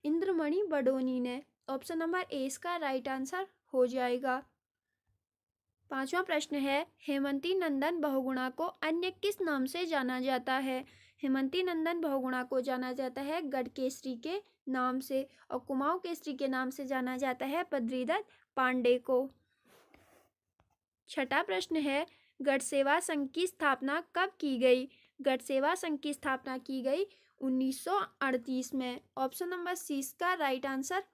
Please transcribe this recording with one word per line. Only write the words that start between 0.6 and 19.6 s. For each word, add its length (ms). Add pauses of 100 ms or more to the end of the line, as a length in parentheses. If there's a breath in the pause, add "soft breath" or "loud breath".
बडोनी 580
ने। 220 (260)
ऑप्शन 300
नंबर 340
ए 140
इसका 300
राइट 320
आंसर 380 (260)
हो 140
जाएगा। 560 (1500)
पांचवा 320
प्रश्न 340
है, 300 (200)
हेमंती 480
नंदन 460
बहुगुणा 500
को 140
अन्य 460
किस 300
नाम 260
से 200
जाना 340
जाता 320
है? 320 (380 loud breath)
हेमंती 400
नंदन 380
बहुगुणा 420
को 180
जाना 320
जाता 300
है 200
गढ़ 260
केसरी 480
के 260 (260 soft breath)
नाम 320
से 280 (220 soft breath)
और 80
कुमाऊं 400
केसरी 360
के 140
नाम 220
से 140
जाना 320
जाता 300
है 260
बद्रीदत्त 540 (300 soft breath)
पांडे 420
को। 320 (1800 soft breath)